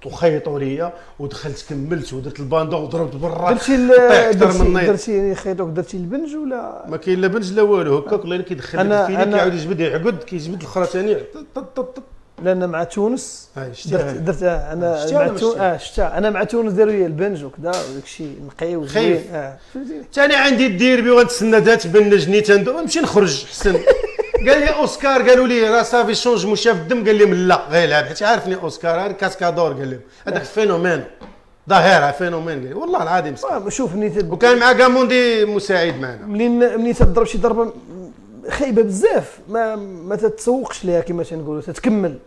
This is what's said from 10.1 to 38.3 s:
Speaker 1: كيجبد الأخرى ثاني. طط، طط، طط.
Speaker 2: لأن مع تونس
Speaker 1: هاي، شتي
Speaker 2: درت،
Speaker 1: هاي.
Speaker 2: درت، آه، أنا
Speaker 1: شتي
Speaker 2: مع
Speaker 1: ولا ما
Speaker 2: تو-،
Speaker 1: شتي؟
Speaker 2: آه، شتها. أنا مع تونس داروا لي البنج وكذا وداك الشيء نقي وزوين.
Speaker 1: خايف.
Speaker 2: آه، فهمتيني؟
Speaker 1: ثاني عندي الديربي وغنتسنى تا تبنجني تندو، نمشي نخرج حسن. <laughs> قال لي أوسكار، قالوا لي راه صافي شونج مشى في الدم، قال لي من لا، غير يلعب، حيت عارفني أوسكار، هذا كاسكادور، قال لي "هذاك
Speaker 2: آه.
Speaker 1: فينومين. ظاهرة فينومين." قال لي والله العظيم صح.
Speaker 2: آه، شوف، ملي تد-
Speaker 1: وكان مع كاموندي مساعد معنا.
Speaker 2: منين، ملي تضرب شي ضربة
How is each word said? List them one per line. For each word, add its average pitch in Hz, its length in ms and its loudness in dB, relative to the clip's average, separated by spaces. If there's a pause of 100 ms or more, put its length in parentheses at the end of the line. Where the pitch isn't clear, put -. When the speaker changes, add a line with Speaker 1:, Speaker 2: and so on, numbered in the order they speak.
Speaker 1:
كيجبد 170 380 -10
الأخرى 175 260 -4
ثاني. 190 280 -2
طط، - 400 -10
طط، 269 220 -12
طط. 254 260 -10 (400)
Speaker 2:
لأن 180 260 0
مع 170 160 -4
تونس 208 720 -6
Speaker 1:
هاي، 127 180 -10
شتي - 160 -12
Speaker 2:
درت، 170 140 0
Speaker 1:
هاي. 139 140 -6
Speaker 2:
درت، 165 240 -4
آه، 156 300 -2
أنا 165 340 -2
Speaker 1:
شتي 262 80 -2
Speaker 2:
مع 294 60 2
Speaker 1:
ولا 262 120 0
ما 190 60 -8
Speaker 2:
تو-، 226 140 0
Speaker 1:
شتي؟ 226 80 -6
Speaker 2:
آه، 180 160 0
شتها. 160 420 -4
أنا 208 120 0
مع 202 140 -2
تونس 226 280 -2
داروا 214 200 2
لي 196 140 0
البنج 165 380 -4
وكذا 143 240 -10
وداك 139 360 -8
الشيء 143 420 -14
نقي 170 300 -8
وزوين. 151 120 -8
Speaker 1:
خايف. 175 460 0
Speaker 2:
آه، 139 240 -10 (160)
فهمتيني؟ 269 280 -12 (100)
Speaker 1:
ثاني 285 220 2
عندي 262 320 2
الديربي 240 440 2
وغنتسنى 233 500 4
تا 226 140 6
تبنجني 202 640 4
تندو، 208 400 2
نمشي 320 200 -2
نخرج 196 460 0
حسن. 190 340 0
<laughs> - 60 0 (500)
قال 269 240 4
لي 294 80 2
أوسكار، 269 600 0
قالوا 254 180 8
لي 233 240 2
راه 233 120 4
صافي 226 320 2
شونج 214 320 0
مشى 214 280 2
في 175 60 -2
الدم، 214 240 -2
قال 214 120 4
لي 208 80 6
من 180 240 2
لا، 175 200 2
غير 165 160 4
يلعب، 147 200 2
حيت 156 180 -8
عارفني 208 320 0
أوسكار، 170 460 -4
هذا 196 120 -4
كاسكادور، 175 600 -2
قال 135 160 -8
لي 127 120 -10 (260)
"هذاك 180 140 -4
Speaker 2:
آه. - 40 -10
Speaker 1:
فينومين. 175 600 0 (640)
ظاهرة 165 440 6
فينومين." 165 460 -4
قال 127 100 -10
لي 139 60 -12
والله 330 280 -4
العظيم 160 340 -2
صح. 453 160 -6
Speaker 2:
آه، 208 160 -6
شوف، 190 260 -4
ملي 214 160 -2
تد- 185 200 -4
Speaker 1:
وكان 240 280 4
مع 247 140 4
كاموندي 247 720 4
مساعد 190 500 0
معنا. 131 320 -10
Speaker 2:
منين، 233 540 0
ملي 233 120 -2
تضرب 220 340 4
شي 220 120 -6
ضربة 226 340 0 (800)